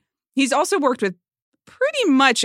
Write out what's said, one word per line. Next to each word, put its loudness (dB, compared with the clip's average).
he's 0
also 0
worked -2
with -4
pretty -4
much 2